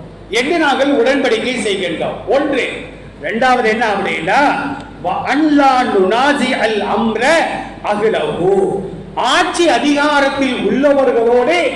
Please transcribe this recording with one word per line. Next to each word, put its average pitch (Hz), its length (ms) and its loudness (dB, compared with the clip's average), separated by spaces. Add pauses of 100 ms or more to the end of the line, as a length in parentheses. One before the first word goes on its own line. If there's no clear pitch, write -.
(300)
என்று 254 280 0
நாங்கள் 277 460 2
உடன்படிக்கை 254 520 0
செய்கின்றோம். 175 720 -4
ஒன்று. 262 420 0 (520)
இரண்டாவது 233 480 0
என்ன 220 160 0
அப்படின்னா, 196 680 0 (500)
"வ 180 100 -2 (120)
அன்லா 285 460 4 (100)
நுனாசி 233 800 2
அல் 214 240 0 (160)
அம்ர 226 260 0 (580)
அஹ்லஹு." 190 880 0 (440)
ஆட்சி 330 540 2
அதிகாரத்தில் 277 880 2
உள்ளவர்களோடு 247 1200 2